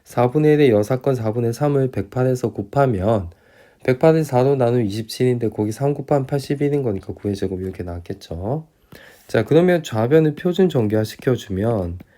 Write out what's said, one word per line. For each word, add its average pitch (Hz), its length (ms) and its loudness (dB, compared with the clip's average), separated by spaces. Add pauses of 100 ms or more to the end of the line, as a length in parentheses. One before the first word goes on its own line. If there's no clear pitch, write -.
사분의 151 480 2
일의 147 160 6
여사건 127 460 2
사분의 117 380 -2
삼을 139 380 0
백팔에서 127 600 -2
곱하면 104 760 0 (540)
백팔을 160 400 2
사로 131 320 2
나누면 120 300 2
이십칠인데, 113 640 -2
거기 107 240 -2
삼 143 200 -2
곱하면 143 320 -2
팔십일인 143 580 -2
거니까 98 300 -6
구의 101 220 -4
제곱 95 260 -4
이렇게 92 220 -8
나왔겠죠. 90 800 -8 (640)
자, 113 160 0
그러면 170 400 2
좌변을 143 520 2
표준 180 340 0
정규화 107 340 0
시켜주면 98 960 -4 (180)